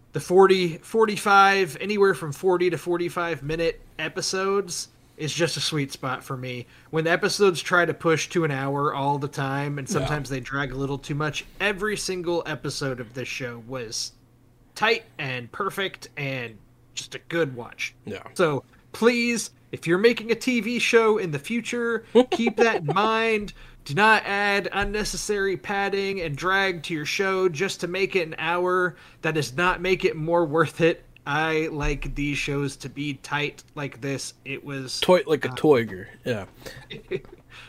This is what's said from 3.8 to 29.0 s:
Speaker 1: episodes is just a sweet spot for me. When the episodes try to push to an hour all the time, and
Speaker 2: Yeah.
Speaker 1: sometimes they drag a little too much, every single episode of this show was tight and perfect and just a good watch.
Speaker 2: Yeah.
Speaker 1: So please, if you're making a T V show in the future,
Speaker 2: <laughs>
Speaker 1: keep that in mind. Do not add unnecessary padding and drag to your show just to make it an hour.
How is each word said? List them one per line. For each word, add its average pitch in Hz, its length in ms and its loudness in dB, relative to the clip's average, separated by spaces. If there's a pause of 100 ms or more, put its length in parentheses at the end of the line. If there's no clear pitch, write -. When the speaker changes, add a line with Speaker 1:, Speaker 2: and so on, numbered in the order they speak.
Speaker 1:
episodes 190 920 -2 (280)
is 143 160 -4
just 156 220 0
a 143 60 -6
sweet 143 300 -2
spot - 320 -6
for 139 120 -8
me. 127 300 -10 (240)
When 160 160 0
the 165 60 2
episodes 180 500 2
try 175 240 2
to 160 80 -2
push 160 360 2
to 170 140 0
an 151 80 0
hour 139 420 -2
all 139 240 0
the 143 100 -4
time, 143 500 -4
and 135 100 -8
Speaker 2:
Yeah. - 60 -4
Speaker 1:
sometimes 139 360 -2
they 135 100 -4
drag 135 340 -4
a - 20 -8
little 139 220 -4
too 143 180 -8
much, 147 300 -4 (140)
every 202 360 -2
single 175 500 -4
episode 139 540 -6
of 117 140 -12
this 123 140 -8
show 120 400 -10
was 120 440 -8 (640)
tight 226 280 2 (160)
and 127 320 -8
perfect - 640 -6
and 127 400 -6 (380)
just - 200 -10
a 120 40 -12 (100)
good 156 260 0
watch. - 380 -10 (120)
Speaker 2:
Yeah. 101 180 -10 (100)
Speaker 1:
So 151 300 0 (280)
please, 240 600 2 (200)
if - 160 -8
you're 175 100 4
making 233 340 4
a 214 40 2
T 240 240 0
V 233 200 -2
show 220 400 4
in 180 120 -2
the 143 80 -4
future, 233 640 -4 (140)
Speaker 2:
<laughs> 247 140 6
Speaker 1:
keep 233 260 0
that 220 240 4
in 151 60 -4
mind. 214 640 0 (300)
Do 139 120 -8
not 208 320 6
add 202 460 0
unnecessary 202 840 -2
padding 196 640 -2
and 156 140 -4
drag 185 480 2
to 175 100 -6
your 147 120 -4
show 190 440 2
just 175 320 -2
to 180 60 -4
make 190 280 -2
it 170 120 2
an 160 100 -12
hour. 180 580 0 (280)